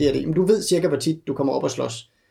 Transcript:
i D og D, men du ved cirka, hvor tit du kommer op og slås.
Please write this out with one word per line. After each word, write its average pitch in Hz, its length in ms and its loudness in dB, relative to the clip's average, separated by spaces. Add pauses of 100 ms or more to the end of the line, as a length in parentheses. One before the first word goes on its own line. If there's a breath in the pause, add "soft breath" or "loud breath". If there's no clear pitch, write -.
i 147 40 2
D - 40 2
og 135 60 -2
D, - 100 -2
men 156 80 0
du 180 120 2
ved 208 160 4
cirka, 175 260 2
hvor 147 100 0
tit 160 300 -4
du 139 60 -2
kommer 135 200 0
op 131 100 -2
og 143 80 0
slås. 123 380 -8 (220)